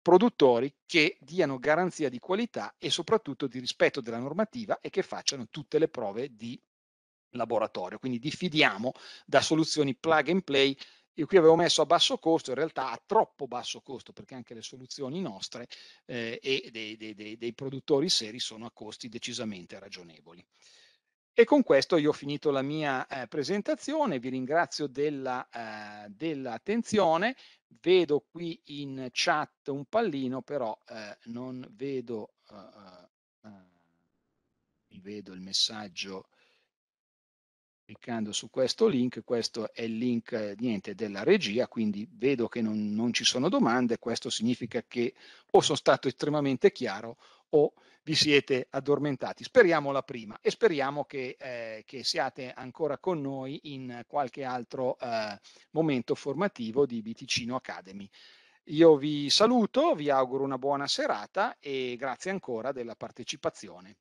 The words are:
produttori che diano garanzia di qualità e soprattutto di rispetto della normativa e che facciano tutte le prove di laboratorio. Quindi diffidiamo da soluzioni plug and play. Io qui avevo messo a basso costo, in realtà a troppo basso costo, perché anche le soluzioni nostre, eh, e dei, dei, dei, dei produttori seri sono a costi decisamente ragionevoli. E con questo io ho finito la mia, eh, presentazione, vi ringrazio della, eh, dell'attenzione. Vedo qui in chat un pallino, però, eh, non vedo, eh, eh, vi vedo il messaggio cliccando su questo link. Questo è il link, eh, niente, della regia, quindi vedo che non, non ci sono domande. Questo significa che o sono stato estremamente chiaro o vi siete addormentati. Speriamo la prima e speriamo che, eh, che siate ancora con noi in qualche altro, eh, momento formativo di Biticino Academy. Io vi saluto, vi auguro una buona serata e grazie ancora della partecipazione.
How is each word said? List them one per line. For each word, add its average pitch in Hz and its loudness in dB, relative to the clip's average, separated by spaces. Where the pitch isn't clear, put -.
produttori 143 6
che 160 4
diano 147 0
garanzia 151 2
di 123 -6
qualità 190 -4
e 160 -6
soprattutto 160 -2
di 123 -8
rispetto 139 0
della 117 -8
normativa 185 -4
e 156 -10
che 190 -4
facciano 120 -6
tutte 151 -4
le 156 2
prove 117 -8
di 117 -12
laboratorio. 110 -4
Quindi 127 -4
diffidiamo 135 0
da 135 6
soluzioni 151 2
plug 156 2
and 185 2
play. 139 2
Io 151 -2
qui 196 4
avevo 165 6
messo 165 2
a 151 4
basso 170 4
costo, 160 0
in 123 -4
realtà 139 -4
a 117 -8
troppo 196 2
basso 123 -8
costo, 120 -14
perché 110 -20
anche 123 -16
le 113 -16
soluzioni 135 -8
nostre, 120 -8
eh, 117 -6
e 131 -2
dei, 110 -10
dei, 110 -12
dei, 107 -14
dei 117 -6
produttori 139 0
seri 120 -2
sono 113 -10
a 110 -14
costi 107 -14
decisamente 110 -10
ragionevoli. 87 -20
E 233 8
con 285 6
questo 143 6
io 147 4
ho - 2
finito 143 -2
la 135 0
mia, 143 -2
eh, 127 -10
presentazione, 202 -2
vi 120 -6
ringrazio 139 -2
della, 135 -4
eh, 107 -12
dell'attenzione. 165 0
Vedo 165 4
qui 165 -10
in 135 -10
chat - -2
un 139 -6
pallino, 139 -2
però, 127 -6
eh, 107 -14
non 127 -12
vedo, 123 -8
eh, 95 -20
eh, - -20
vi 95 -20
vedo 101 -12
il 92 -14
messaggio 95 -6
cliccando 110 -8
su - -6
questo 131 2
link. 123 0
Questo 113 -4
è 120 -8
il 110 -4
link, 120 -2
eh, 104 -4
niente, 107 -4
della 101 -6
regia, 123 2
quindi 104 -2
vedo 120 0
che 120 -4
non, 107 -2
non 113 0
ci - -2
sono 131 2
domande. 127 2
Questo 117 -6
significa 113 -4
che 120 -4
o 190 8
sono 147 0
stato 139 2
estremamente 147 2
chiaro 113 -8
o 156 4
vi 156 -4
siete 139 4
addormentati. 135 -2
Speriamo 160 6
la 135 -2
prima 113 -14
e 220 2
speriamo 143 0
che, 131 -8
eh, 117 -12
che 123 -12
siate 151 -4
ancora 127 -6
con 175 -2
noi 135 -6
in 123 -10
qualche 139 -4
altro, 127 -4
eh, 110 -4
momento 147 2
formativo 139 2
di 120 -4
Biticino 117 -4
Academy. 98 -10
Io 156 10
vi 147 -2
saluto, 247 4
vi 147 -2
auguro 135 2
una 135 -2
buona 139 -2
serata 190 -2
e 131 -6
grazie 135 -6
ancora 131 -6
della 117 -8
partecipazione. 107 -10